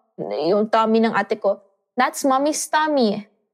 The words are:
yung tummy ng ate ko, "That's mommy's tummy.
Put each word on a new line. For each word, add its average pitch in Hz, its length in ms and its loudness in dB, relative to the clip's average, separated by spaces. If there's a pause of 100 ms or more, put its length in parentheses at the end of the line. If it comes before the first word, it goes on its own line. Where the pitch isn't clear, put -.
(200)
yung 180 500 -2
tummy 220 320 2
ng 220 140 0
ate 208 240 -2
ko, 202 180 0 (400)
"That's 285 240 0
mommy's 285 460 0
tummy. 269 580 0 (280)